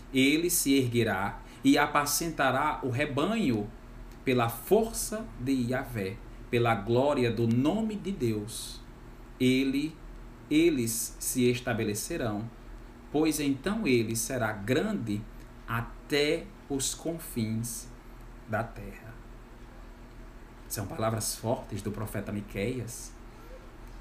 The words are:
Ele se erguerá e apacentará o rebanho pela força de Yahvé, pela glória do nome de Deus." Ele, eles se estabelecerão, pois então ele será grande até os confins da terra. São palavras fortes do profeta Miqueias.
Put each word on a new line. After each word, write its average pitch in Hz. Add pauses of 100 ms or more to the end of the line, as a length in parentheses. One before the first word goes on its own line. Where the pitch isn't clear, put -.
(120)
Ele 139
se 139
erguerá 113 (220)
e 139
apacentará 147
o 135
rebanho 139 (560)
pela 123
força 220 (120)
de 127
Yahvé, 120 (340)
pela 117
glória 120
do 117
nome 175
de 190
Deus." 113 (580)
Ele, 135 (560)
eles 147
se -
estabelecerão, 113 (640)
pois 151
então 180
ele 117
será 117
grande 117 (440)
até 143 (220)
os 135
confins 117 (600)
da 107
terra. 107 (1500)
São 101
palavras 110
fortes 110
do 104
profeta 104
Miqueias. 104 (880)